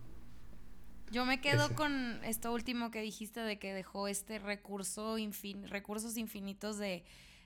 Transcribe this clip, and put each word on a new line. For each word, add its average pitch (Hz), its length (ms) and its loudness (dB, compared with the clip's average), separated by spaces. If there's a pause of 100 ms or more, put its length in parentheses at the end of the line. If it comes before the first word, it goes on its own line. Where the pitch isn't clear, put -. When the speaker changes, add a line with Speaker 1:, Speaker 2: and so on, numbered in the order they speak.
(1120)
Speaker 1:
Yo 247 160 4
me 262 160 6
quedo 285 240 10
Speaker 2:
Ese. 294 80 4
Speaker 1:
con 269 500 2
esto 226 280 0
último 240 380 0
que 226 100 -4
dijiste 214 400 -4
de 214 180 0
que 196 160 -4
dejó 196 340 -2
este 202 300 -2
recurso 202 800 -2
infin-, 202 500 -4
recursos 214 480 -4
infinitos 202 600 -4
de, 185 260 -2 (420)